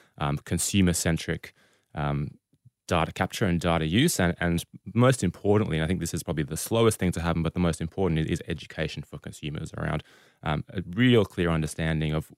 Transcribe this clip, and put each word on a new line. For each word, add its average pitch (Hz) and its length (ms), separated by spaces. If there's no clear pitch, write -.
um, 73 260
consumer-centric, 85 1080
um, 73 380
data 82 260
capture - 320
and 87 160
data 82 260
use. 117 320
And, 85 220
and 85 240
most 123 280
importantly, 101 540
and 80 80
I - 20
think 87 140
this 82 120
is 85 120
probably 82 180
the 71 140
slowest 113 420
thing 90 140
to 85 80
happen, 85 200
but 80 140
the 90 60
most 85 200
important 82 380
is, 80 80
is 82 220
education 78 560
for - 120
consumers 76 640
around, 78 240
um, 76 280
a 95 120
real 110 420
clear 87 260
understanding 80 640
of 78 260